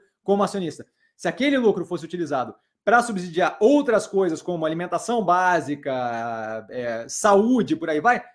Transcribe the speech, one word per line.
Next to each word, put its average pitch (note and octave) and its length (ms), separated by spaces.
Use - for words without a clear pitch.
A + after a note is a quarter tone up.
como G3 200
acionista. F#3 420
Se - 100
aquele C4+ 300
lucro G3+ 280
fosse E3 200
utilizado C#3+ 480
pra A#3 160
subsidiar F3+ 580
outras B3 480
coisas, F3+ 340
como E3+ 240
alimentação F3 580
básica, B2+ 1500
é, A#2 400
saúde, G#3 640
por E3 140
aí D3+ 100
vai A#3 240